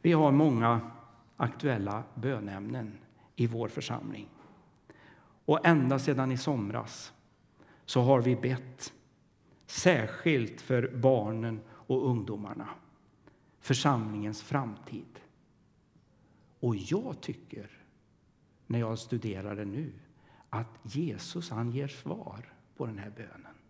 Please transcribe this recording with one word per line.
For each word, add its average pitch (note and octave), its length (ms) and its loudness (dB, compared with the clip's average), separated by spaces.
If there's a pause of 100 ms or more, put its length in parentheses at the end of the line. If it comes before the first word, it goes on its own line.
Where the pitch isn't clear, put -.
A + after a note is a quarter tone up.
Vi E3+ 100 6
har D#3 200 8
många A#2+ 600 4 (460)
aktuella A2 680 -2 (120)
bönämnen G#2+ 840 -6 (380)
i A#2+ 120 2
vår A2+ 200 -2
församling. - 640 -8 (1160)
Och D3+ 200 2
ända C#3 340 6
sedan C3 320 0
i B2 60 -2
somras A2+ 760 -4 (720)
så - 160 2
har B2+ 200 8
vi A#2+ 140 4
bett - 580 -6 (720)
särskilt C3+ 960 2
för B2 260 0
barnen A2+ 720 2 (100)
och C3 400 -2
ungdomarna, G#2 600 -4 (880)
församlingens G#2+ 840 0
framtid. A2 800 -6 (1400)
Och A#2 160 0
jag E3 460 -4
tycker, - 480 -12 (1000)
när A#2 120 0
jag A2+ 200 -2
studerar G#2 560 -4
det G#2 100 -6
nu, B2 260 -6 (580)
att A2+ 340 -8
Jesus, C3+ 680 -6
han A#2 220 -4
ger C#3 160 -4
svar C#3 680 -10 (240)
på B2+ 80 -4
den G#2+ 120 -8
här G2+ 120 -12
bönen. - 460 -18 (140)